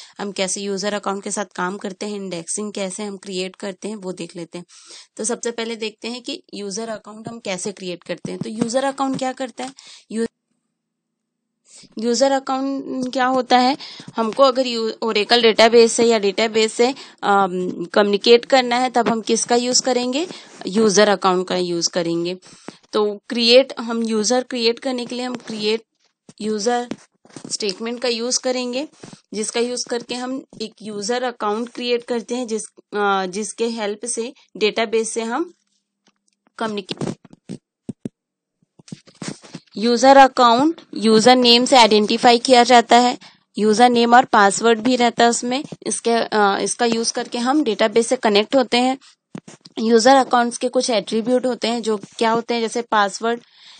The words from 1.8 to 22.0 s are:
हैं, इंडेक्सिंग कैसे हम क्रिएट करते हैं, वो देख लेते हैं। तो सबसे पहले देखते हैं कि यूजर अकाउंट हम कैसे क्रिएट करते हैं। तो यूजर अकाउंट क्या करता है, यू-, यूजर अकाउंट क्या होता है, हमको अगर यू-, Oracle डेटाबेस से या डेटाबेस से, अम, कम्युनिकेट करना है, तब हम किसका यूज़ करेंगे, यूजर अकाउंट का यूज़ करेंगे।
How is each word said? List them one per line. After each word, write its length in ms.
हैं, 100
इंडेक्सिंग 560
कैसे 300
हम 140
क्रिएट 400
करते 320
हैं, 80
वो 160
देख 240
लेते 220
हैं। 60
तो 80
सबसे 260
पहले 260
देखते 320
हैं 140
कि 200
यूजर 340
अकाउंट 400
हम 100
कैसे 340
क्रिएट 320
करते 280
हैं। 80
तो 100
यूजर 340
अकाउंट 340
क्या 140
करता 320
है, 60
यू-, 160
यूजर 340
अकाउंट 800
क्या 140
होता 320
है, 180
हमको 260
अगर 240
यू-, 260
Oracle 380
डेटाबेस 500
से 120
या 140
डेटाबेस 540
से, 220
अम, 680
कम्युनिकेट 520
करना 320
है, 140
तब 180
हम 120
किसका 360
यूज़ 260
करेंगे, 440
यूजर 420
अकाउंट 400
का 80
यूज़ 320
करेंगे। 480